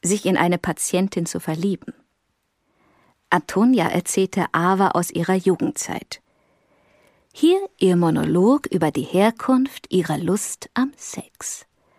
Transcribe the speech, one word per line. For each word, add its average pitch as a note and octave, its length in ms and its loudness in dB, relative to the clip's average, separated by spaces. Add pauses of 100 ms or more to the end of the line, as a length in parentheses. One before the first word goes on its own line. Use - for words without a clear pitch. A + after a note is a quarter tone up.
sich G3+ 200 0
in F#3+ 120 0
eine F3 220 2
Patientin F#3 680 -2
zu E3+ 140 -6
verlieben. E3 540 -6 (1300)
Antonia F#3+ 600 2
erzählte F#3+ 640 -2
Ava F#3 400 2
aus F3 180 -2
ihrer E3+ 240 0
Jugendzeit. - 880 -2 (1160)
Hier F#4+ 280 4 (100)
ihr F#3 160 4
Monolog F3 720 2
über D#3+ 240 0
die D3 140 -4
Herkunft A3+ 880 0
ihrer F3+ 260 0
Lust F3 560 -4
am C4+ 220 -2
Sex. - 680 -14 (320)